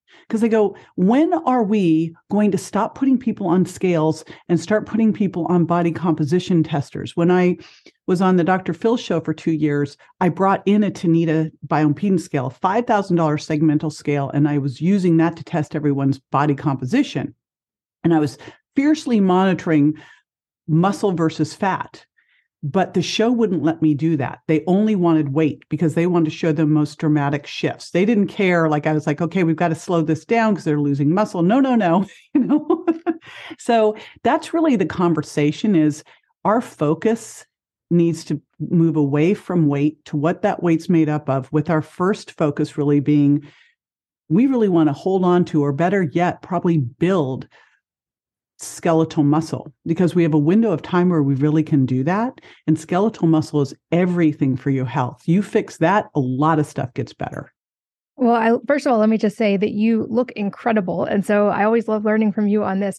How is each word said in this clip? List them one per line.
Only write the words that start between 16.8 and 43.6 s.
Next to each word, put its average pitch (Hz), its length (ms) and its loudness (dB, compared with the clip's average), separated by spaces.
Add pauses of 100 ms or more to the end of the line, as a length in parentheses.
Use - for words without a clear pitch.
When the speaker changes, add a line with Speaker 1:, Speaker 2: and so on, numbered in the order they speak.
Speaker 1:
And 170 100 2
I 160 60 4
was 151 180 -2 (380)
fiercely 277 440 2
monitoring 180 760 2 (720)
muscle 190 440 0
versus 160 420 -2
fat. - 520 -6 (580)
But 180 320 -2
the 180 80 0
show 226 280 0
wouldn't 214 300 0
let 160 220 -2
me 156 100 4
do 156 240 0
that. 127 300 -6
They 156 180 2
only 208 300 2
wanted 160 380 2
weight 151 360 0
because 156 240 0
they 170 140 0
wanted 170 180 2
to 156 100 -4
show 170 160 -2
the 156 140 0
most 151 320 0
dramatic 147 480 0
shifts. - 460 -8
They 180 140 2
didn't 208 200 2
care. 175 420 0
Like, 151 200 0
I 156 60 0
was 151 120 -2
like, 151 160 -2
"Okay, 175 220 -2
we've 165 120 0
got 170 120 -2
to 160 80 -2
slow 170 260 -2
this 156 240 -2
down 226 300 2
'cause 151 80 -8
they're 147 160 0
losing 143 340 0
muscle." 196 300 0
No, 208 160 4
no, 262 160 2
no. 190 300 2 (140)
<laughs> - 140 -20
You 294 80 2
know? 302 480 0
<laughs> - 720 -8
So 220 360 2 (280)
that's 294 300 -2
really 320 220 2
the 185 100 0
conversation, 156 880 0
is 151 280 2 (400)
our 165 160 2
focus 165 840 -4 (460)
needs 170 340 0
to 147 160 -6 (300)
move 165 240 2
away 151 400 2
from 175 320 0
weight 143 380 -2
to - 120 -8
what 165 240 -2
that - 220 -2
weight's 165 260 0
made 165 180 4
up 151 220 -4
of, 131 240 -2
with 151 160 -2
our 156 140 0
first - 480 -4
focus 151 480 -4
really 143 200 2
being, 143 460 2 (800)